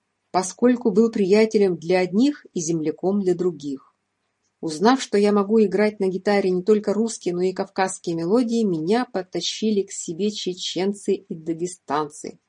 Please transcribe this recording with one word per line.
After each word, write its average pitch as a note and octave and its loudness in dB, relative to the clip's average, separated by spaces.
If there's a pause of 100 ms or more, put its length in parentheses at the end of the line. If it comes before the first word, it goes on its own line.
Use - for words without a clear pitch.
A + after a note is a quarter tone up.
(300)
поскольку A#3 2
был A3+ 4
приятелем G#3 4
для E3+ 0
одних G#3+ 0
и F3+ -6
земляком E3 -2
для F3+ 2
других. D3 -6 (680)
Узнав, F3+ 0
что - -2
я G#3 4
могу G#3 4
играть G#3 0
на F#3+ 0
гитаре F#3+ 0
не F3+ 0
только G#3 2
русские, G#3 -2
но F3 -2
и F#3 0
кавказские F#3+ -4
мелодии, A3+ 0
меня F#3+ 0
подтащили G3 -4
к F#3+ -8
себе F#3 -4
чеченцы G3 -4
и F#3+ -10
дагестанцы. D#3+ -8 (100)